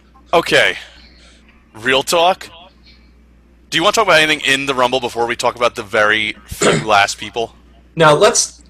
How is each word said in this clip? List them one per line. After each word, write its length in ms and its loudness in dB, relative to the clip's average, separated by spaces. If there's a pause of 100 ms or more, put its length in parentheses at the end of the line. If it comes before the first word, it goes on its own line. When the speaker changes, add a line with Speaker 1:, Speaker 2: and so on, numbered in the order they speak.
(340)
Speaker 1:
Okay. 420 0 (1000)
Real 280 -2
talk? 460 0 (1200)
Do 80 -4
you 60 -2
wanna 80 2
talk 140 0
about 140 4
anything 200 0
in 260 -2
the 80 -4
Rumble 240 0
before 300 -4
we 80 -4
talk 180 -2
about 220 -2
the 80 -10
very 480 0 (140)
few 380 -2
Speaker 2:
<clears throat> 0 -
Speaker 1:
last 340 2
people? 360 -8 (400)
Speaker 2:
No, 220 4
let's, 540 0